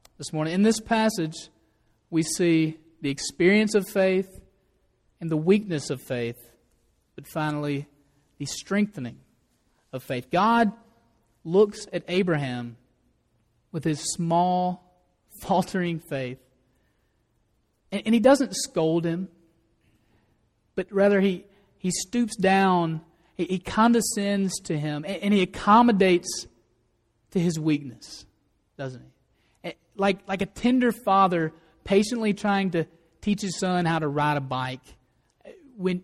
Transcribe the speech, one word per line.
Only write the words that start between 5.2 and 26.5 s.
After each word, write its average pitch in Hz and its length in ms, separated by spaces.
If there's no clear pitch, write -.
and 165 80
the 160 60
weakness 175 520
of 135 140
faith, 120 340
but - 120
finally, 147 600
the 143 80
strengthening 190 760
of 131 100
faith. 123 280
God 220 420
looks 202 480
at 180 160
Abraham 143 680
with 160 120
his 156 160
small, 180 840
faltering 180 560
faith, 131 400
and, 196 140
and 220 100
he 233 60
doesn't 269 340
scold 165 500
him, 175 240
but 185 160
rather 202 300
he, 190 240
he 180 120
stoops - 460
down, 185 640
he, 180 80
he 185 140
condescends 202 1040
to 156 180
him, 147 280
and, 190 160
and 202 120
he 196 80
accommodates 196 1040